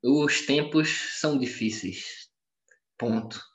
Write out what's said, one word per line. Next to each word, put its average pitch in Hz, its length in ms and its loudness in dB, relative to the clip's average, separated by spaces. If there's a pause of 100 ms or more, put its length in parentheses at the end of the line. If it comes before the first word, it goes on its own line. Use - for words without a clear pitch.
Os 143 440 4
tempos 151 720 0
são 147 180 2
difíceis. - 920 -4 (680)
Ponto. 113 440 -2 (140)